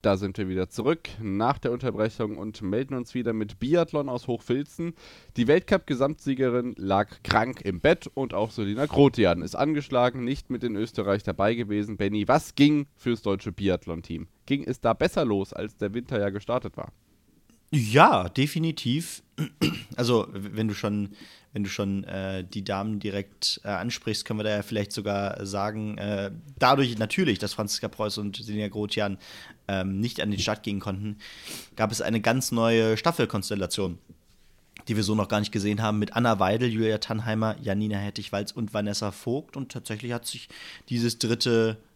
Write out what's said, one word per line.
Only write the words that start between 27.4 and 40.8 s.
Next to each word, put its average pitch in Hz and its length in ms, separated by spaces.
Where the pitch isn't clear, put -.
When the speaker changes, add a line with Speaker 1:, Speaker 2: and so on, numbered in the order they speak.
Speaker 2:
Franziska 107 320
Preuß 107 320
und 101 160
Selina 107 320
Grotian, 101 500
ähm, 95 320
nicht 120 220
an 104 80
den 98 100
Start 107 220
gehen 101 180
konnten, 104 380
gab 110 160
es - 120
eine 110 180
ganz 123 300
neue 113 440
Staffelkonstellation, 101 1040
die 110 80
wir 107 80
so 104 120
noch 104 140
gar 107 100
nicht 104 120
gesehen 104 300
haben, 107 160
mit 104 180
Anna 117 220
Weidel, 107 320
Julia 110 300
Tannheimer, 110 600
Janina 107 380
Hettich-Walz 101 540
und 113 240
Vanessa 104 360
Vogt. 127 460
Und 139 140
tatsächlich 113 420
hat 120 140
sich - 220